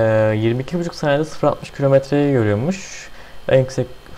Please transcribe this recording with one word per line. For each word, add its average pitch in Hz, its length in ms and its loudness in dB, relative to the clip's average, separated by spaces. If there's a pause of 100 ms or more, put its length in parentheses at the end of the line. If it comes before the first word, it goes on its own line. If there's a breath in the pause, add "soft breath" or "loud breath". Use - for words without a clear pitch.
(380)
yirmi 117 260 0
iki 175 160 -4
buçuk 170 160 -6
saniyede 147 300 0
sıfır 147 220 -2
altmış - 240 -4
kilometreyi 139 600 2
görüyormuş. 120 760 0 (400 loud breath)
En 131 100 6
yüksek 131 280 -2 (300)